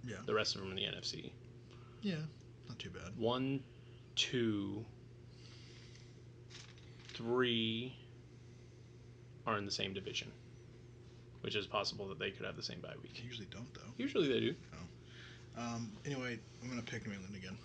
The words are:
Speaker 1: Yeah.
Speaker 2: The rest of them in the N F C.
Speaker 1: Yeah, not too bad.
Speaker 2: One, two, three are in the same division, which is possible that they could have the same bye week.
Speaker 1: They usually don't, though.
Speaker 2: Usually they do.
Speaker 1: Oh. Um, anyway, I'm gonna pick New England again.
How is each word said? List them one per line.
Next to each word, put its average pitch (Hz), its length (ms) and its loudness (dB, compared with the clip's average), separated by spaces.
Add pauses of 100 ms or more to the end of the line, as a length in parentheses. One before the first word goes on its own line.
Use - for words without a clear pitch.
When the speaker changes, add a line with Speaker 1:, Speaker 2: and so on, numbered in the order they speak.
Speaker 1:
Yeah. 107 80 -2 (100)
Speaker 2:
The 110 80 4
rest 107 220 6
of 104 60 -4
them 95 100 -2
in 95 60 -2
the 101 80 2
N - 120 0
F - 80 -6
C. - 260 -4 (680)
Speaker 1:
Yeah, 196 140 2 (540)
not 117 100 -8
too 101 120 -4
bad. 90 260 -6
Speaker 2:
One, 131 440 6 (540)
two, 107 720 6 (2250)
three 117 840 6 (1500)
are 110 100 6
in 101 80 2
the 98 60 0
same 98 240 2
division, - 360 -2 (1080)
which 104 140 0
is 101 100 4
possible 101 440 2
that 95 100 -4
they 98 100 4
could 101 160 -4
have 95 100 -2
the - 80 -4
same - 160 -2
bye - 220 -6
week. - 140 -10
Speaker 1:
They 120 120 -6
usually 117 220 -6
don't, 117 240 -8
though. - 80 -10 (160)
Speaker 2:
Usually 226 340 6
they 113 80 8
do. 117 160 6 (200)
Speaker 1:
Oh. - 880 -10
Um, 117 280 0 (140)
anyway, 127 320 0 (240)
I'm 123 80 -2
gonna 120 140 0
pick 113 240 -2
New 104 60 0
England 98 220 -4
again. 95 280 -6